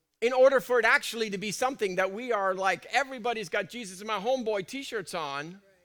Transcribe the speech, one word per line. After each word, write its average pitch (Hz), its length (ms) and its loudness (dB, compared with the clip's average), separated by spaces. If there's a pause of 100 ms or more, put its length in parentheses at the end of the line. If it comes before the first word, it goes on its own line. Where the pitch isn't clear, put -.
(220)
in 240 120 2
order 262 280 8
for 247 180 2
it 220 60 4
actually 226 460 2
to 202 60 -4
be 202 140 -4
something 214 440 -2
that 190 160 0
we 233 200 -6
are 196 220 2
like, 185 340 0
"Everybody's 240 640 -2
got 208 200 -2
Jesus 190 300 -12
and 214 80 -10
my 214 120 -2
homeboy 214 480 -2
t-shirts 240 460 -8
on." 156 480 -6 (240)